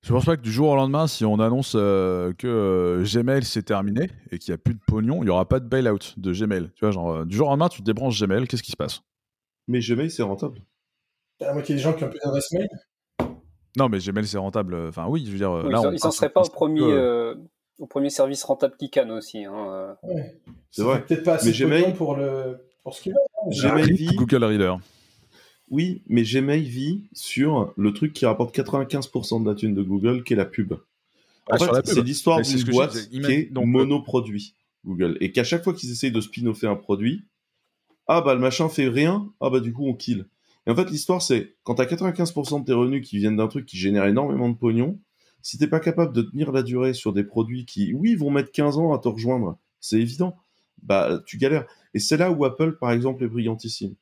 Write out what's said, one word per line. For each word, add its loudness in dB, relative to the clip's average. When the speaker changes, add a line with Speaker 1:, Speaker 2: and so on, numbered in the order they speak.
Speaker 1:
Je -2
pense 2
pas 4
que -10
du -4
jour 2
au 4
lendemain, 2
si -2
on 4
annonce, 0
euh, 2
que, -8
euh, 2
Gmail 2
c'est -4
terminé -2
et -10
qu'il -10
y 0
a -8
plus 0
de -12
pognon, 0
il 2
y 4
aura 2
pas 2
de -12
bailout 0
de -2
Gmail. -2
Tu -6
vois, 4
genre, -2
euh, -2
du -6
jour 2
au 0
lendemain, 2
tu -18
débranches -2
Gmail, 2
qu'est-ce -4
qui -14
se -8
passe ? -6
Speaker 2:
Mais 0
Gmail, -2
c'est -6
rentable. -6
Speaker 3:
T'as -6
la -2
moitié -4
des 0
gens 0
qui -4
ont -6
plus -16
d'adresse -2
mail. -2
Speaker 1:
Non, 4
mais 0
Gmail, -2
c'est -6
rentable. -4
Enfin, -6
oui, -2
je -8
veux -6
dire, 0
euh, -2
Speaker 4:
Oui, -2
Speaker 1:
là, 2
Speaker 4:
ils 4
Speaker 1:
on 4
Speaker 4:
en, 0
ils -4
en -6
Speaker 1:
part 0
Speaker 4:
seraient 0
Speaker 1:
sur -4
Speaker 4:
pas 6
Speaker 1:
un 6
Speaker 4:
au -4
premier, 0
Speaker 1:
truc, 4
euh, 2
Speaker 4:
euh, -
au -14
premier -2
service 0
rentable 0
qui -8
canne 0
aussi, -10
hein, -12
euh. -10
Speaker 3:
Ouais. -8
Speaker 2:
C'est -4
Speaker 3:
Ça 2
Speaker 2:
vrai. 2
Speaker 3:
fait -8
peut-être -2
pas 4
assez 2
Speaker 2:
Mais 6
Speaker 3:
de 2
pognon 4
Speaker 2:
Gmail 2
Speaker 3:
pour -2
le... -4
Pour -14
ce -18
qu'ils -8
veulent, 4
hein. -4
Speaker 2:
Gmail 2
Speaker 1:
Rip 6
Speaker 2:
vit 2
Speaker 1:
Google 4
Reader. 2
Speaker 2:
Oui, -2
mais 4
Gmail 0
vit -4
sur 0
le 2
truc -2
qui 0
rapporte 0
quatre-vingt-quinze -2
pour -6
cent -2
de 0
la 0
thune -2
de -2
Google, 0
qui 0
est 4
la 4
pub. -4
Speaker 1:
Ah, 2
Speaker 2:
En 4
Speaker 1:
sur 4
Speaker 2:
fait, 2
Speaker 1:
la 4
pub. 0
Speaker 2:
c'est 4
l'histoire 2
Speaker 1:
Mais 2
c'est -2
Speaker 2:
d'une 2
Speaker 1:
ce 0
que -2
je 4
Speaker 2:
boîte 4
Speaker 1:
disais, -10
Speaker 2:
qui -12
Speaker 1:
imagine 2
Speaker 2:
est -2
Speaker 1:
donc, -2
euh, 4
Speaker 2:
monoproduit, 0
Google. -2
Et -2
qu'à 2
chaque -2
fois 0
qu'ils -8
essayent -2
de 0
spin-offer -4
un 0
produit, -2
ah 4
bah, 4
le 0
machin 2
fait 0
rien, 0
ah 0
bah, 2
du -4
coup, -4
on 0
kill. -4
Et 0
en 4
fait, 0
l'histoire, -2
c'est, 0
quand -2
t'as 2
quatre-vingt-quinze -2
pour -6
cent -2
de -8
tes 2
revenus 0
qui -8
viennent 2
d'un 0
truc -6
qui -14
génère 2
énormément 2
de -2
pognon, 0
si -12
t'es 0
pas 0
capable 0
de 0
tenir -4
la 2
durée 0
sur -4
des 2
produits -4
qui, -2
oui, 2
vont 0
mettre 0
quinze 2
ans 2
à 0
te -2
rejoindre, -2
c'est 0
évident, 0
bah, 2
tu -14
galères. 2
Et 0
c'est 2
là 4
où 2
Apple, 0
par 0
exemple, 0
est -2
brillantissime. -4